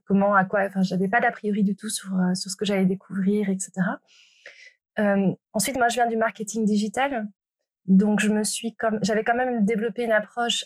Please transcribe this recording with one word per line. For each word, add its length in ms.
comment, 280
à 120
quoi, 160
enfin, 200
j'avais 280
pas 100
d'a 120
priori 320
du 120
tout 140
sur, 260
euh, 180
sur 160
ce 60
que 80
j'allais 220
découvrir, 640
et 100
cetera. 400
Euh, 340
ensuite, 240
moi, 120
je 60
viens 120
du 100
marketing 480
digital. 640
Donc, 340
je 100
me 140
suis 320
comme, 260
j'avais 220
quand 120
même 300
développé 380
une 80
approche 540